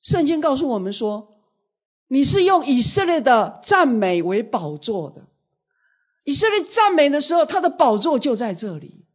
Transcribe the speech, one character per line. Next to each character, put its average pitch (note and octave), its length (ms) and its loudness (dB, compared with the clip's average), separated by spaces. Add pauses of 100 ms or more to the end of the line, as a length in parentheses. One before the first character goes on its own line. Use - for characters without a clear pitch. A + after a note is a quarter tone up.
圣 E4+ 240 -2
经 D#4 160 -2
告 D4 160 0
诉 D4 100 -2
我 A3+ 120 -2
们 F#3+ 140 -6
说， G#3 460 -8 (680)
你 C4+ 160 2
是 G4 200 2
用 F4+ 220 2
以 B3+ 160 2
色 G4 220 -2
列 E4+ 180 0
的 A3 440 2
赞 F#4 220 4
美 F#3+ 360 0
为 F#3+ 180 -2
宝 E3+ 360 -6
座 E3+ 340 -8
的。 - 160 -20 (960)
以 C#4+ 100 -4
色 A4 160 0
列 G4+ 140 0
赞 G4+ 320 2
美 C#4+ 140 6
的 D4 120 0
时 E4 140 -2
候， E4 100 4
他 F4+ 160 -4
的 E4+ 80 2
宝 C4+ 280 2
座 C#4+ 200 0
就 A#3+ 180 -2
在 G#3 200 -6
这 F3+ 220 -10
里。 - 380 -20